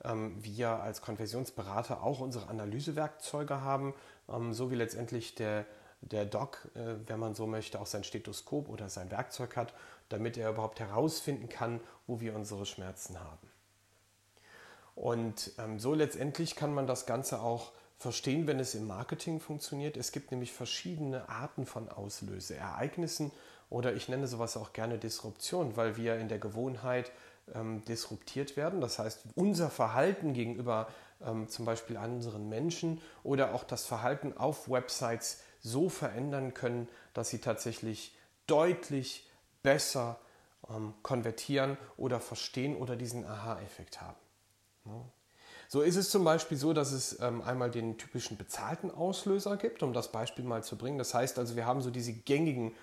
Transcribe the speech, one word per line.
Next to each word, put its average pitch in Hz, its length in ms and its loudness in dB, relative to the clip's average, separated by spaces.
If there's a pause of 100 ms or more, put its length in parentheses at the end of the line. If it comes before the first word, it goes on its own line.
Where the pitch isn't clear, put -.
ähm, 110 400 -2
wir 113 380 0
als 107 220 -4
Konversionsberater 110 1000 -2
auch 127 180 2
unsere 120 280 -4
Analysewerkzeuge 143 1120 -2
haben, 135 340 0 (340)
ähm, 117 240 -2
so 123 180 0
wie 131 40 0
letztendlich 117 600 -2
der, 107 320 0 (340)
der 104 240 0
Doc, 107 500 -4
äh, 117 200 -4 (120)
wenn 110 140 -4
man 110 140 0
so 110 120 -2
möchte, 107 340 -2
auch 104 60 -6
sein 101 180 -2
Stethoskop 110 640 -4
oder 104 200 -6
sein 92 220 -6
Werkzeug 107 460 -4
hat, 120 180 0 (340)
damit 117 280 0
er 110 140 0
überhaupt 110 300 0
herausfinden 123 680 0
kann, 117 320 -2 (260)
wo 120 140 -2
wir 113 140 -4
unsere 104 320 -4
Schmerzen 92 540 -10
haben. 82 300 -16 (1400)
Und, 117 640 -2
ähm, 110 200 -4
so 123 160 2
letztendlich 151 600 0
kann 151 180 0
man 139 140 2
das 127 200 0
Ganze 123 340 0
auch 117 320 -2 (260)
verstehen, 139 480 0
wenn 139 140 2
es 127 140 -2
im 110 120 -4
Marketing 151 540 -4
funktioniert. 147 560 -4
Es - 160 -4
gibt - 180 -6
nämlich 123 220 -4
verschiedene 135 760 -4
Arten 127 380 -4
von 113 220 -6
Auslöseereignissen 101 1400 -4 (380)
oder 120 240 2
ich 113 140 -4
nenne 131 200 0
sowas 117 280 -2
auch 107 160 -6
gerne 113 260 0
Disruption, 113 800 -2
weil 113 200 4
wir 113 220 2
in 110 100 -2
der 110 100 0
Gewohnheit, 123 720 0 (440)
ähm, 113 320 -2
disruptiert - 680 -4
werden. 170 240 2
Das - 180 0
heißt, 110 220 -2 (140)
unser 175 360 6
Verhalten 139 600 6
gegenüber, 117 560 2 (360)
ähm, 113 240 -2
zum 113 160 -6
Beispiel 113 320 0
anderen 110 520 -2
Menschen 160 520 0 (220)
oder 135 320 4
auch 123 100 -2
das - 200 -4
Verhalten 127 520 0
auf 139 340 0
Websites 123 680 0 (200)
so 131 280 4
verändern 131 640 -2
können, 120 340 0 (240)
dass 117 180 -2
sie 120 80 -2
tatsächlich 110 800 -2 (300)
deutlich 156 800 4 (360)
besser, 131 560 4 (500)
ähm, 110 320 -4
konvertieren 135 760 2 (200)
oder 127 240 0
verstehen 131 560 -2
oder 123 180 -2
diesen 117 320 -4
Aha-Effekt 104 720 -8
haben. 87 160 -12 (720)
Ja. 113 180 -10 (640)
So 139 120 4
ist 170 160 8
es 190 140 6
zum 196 120 8
Beispiel 160 340 6
so, 147 160 6
dass 139 200 4
es, 131 280 -2
ähm, 120 220 2
einmal 123 280 2
den 113 280 0
typischen - 380 -4
bezahlten - 560 -4
Auslöser 196 640 2
gibt, 226 260 0
um 135 100 4
das 117 200 0
Beispiel 120 320 -2
mal 117 180 0
zu 113 160 -6
bringen. 135 200 -2
Das 123 160 0
heißt 127 240 4
also, 117 180 0
wir 117 100 2
haben 127 140 4
so 123 100 0
diese 120 220 -2
gängigen, 123 720 4